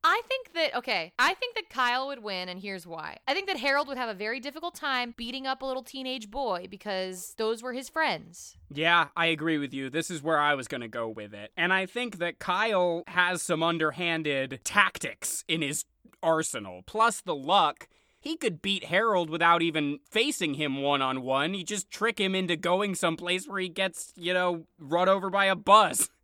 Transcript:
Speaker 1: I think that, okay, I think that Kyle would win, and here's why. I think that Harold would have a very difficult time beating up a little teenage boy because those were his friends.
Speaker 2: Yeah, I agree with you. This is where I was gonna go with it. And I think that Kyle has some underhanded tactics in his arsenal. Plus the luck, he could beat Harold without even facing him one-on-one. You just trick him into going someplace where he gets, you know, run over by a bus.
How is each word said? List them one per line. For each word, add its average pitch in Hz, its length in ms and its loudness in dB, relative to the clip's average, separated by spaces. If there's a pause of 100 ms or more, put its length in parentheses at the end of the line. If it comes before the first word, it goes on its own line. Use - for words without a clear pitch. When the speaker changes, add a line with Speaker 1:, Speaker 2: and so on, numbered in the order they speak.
Speaker 1:
I 370 240 4
think 523 260 -4
that, 330 240 0
okay, 202 420 -2
I 294 160 4
think 494 200 -8
that - 140 -8
Kyle 254 380 0
would 262 160 -10
win, 185 260 -6
and 180 100 -10
here's 185 280 -10
why. 160 300 -10 (100)
I 269 60 0
think 392 140 -2
that 370 100 -2
Harold 277 300 2
would 269 100 -8
have 247 120 -4
a 214 60 -6
very 220 240 -6
difficult 311 340 -8
time 247 420 -4
beating 262 300 -8
up 269 160 -4
a 269 40 -8
little 262 180 -4
teenage 262 480 -8
boy 214 380 -2
because 185 680 -6
those 220 240 -2
were 247 120 -6
his 254 160 -8
friends. 214 680 -4 (140)
Speaker 2:
Yeah, 160 440 4
I 170 120 2
agree 160 300 0
with 139 160 -4
you. 135 160 -6
This 156 200 -4
is 156 140 -8
where 156 160 2
I 147 160 4
was 131 120 -8
gonna 120 200 -8
go 117 200 -4
with 107 260 -10
it. 104 240 -14
And 175 160 2
I 190 120 0
think 226 320 -6
that 170 220 -4
Kyle 180 680 0
has 180 360 2
some 160 180 0
underhanded 156 1000 0
tactics - 840 0
in 165 140 0
his 143 240 -4 (380)
arsenal. 120 640 0
Plus 226 340 2
the 170 140 -4
luck, 151 520 2 (320)
he 320 180 -8
could 170 240 -2
beat 196 240 -2
Harold 185 440 2
without 170 320 6
even 151 380 0 (100)
facing 214 460 0
him 139 260 -2
one-on-one. 135 720 2
You 190 100 -8
just 202 280 -6
trick 226 280 -2
him 190 160 2
into 180 200 0
going 185 400 0
someplace 175 520 -2
where 196 120 -6
he 185 100 -4
gets, 190 460 -4
you 175 180 -4
know, 180 320 0 (140)
run 170 300 2
over 190 200 4
by 196 160 4
a 190 100 4
bus. 190 540 6 (140)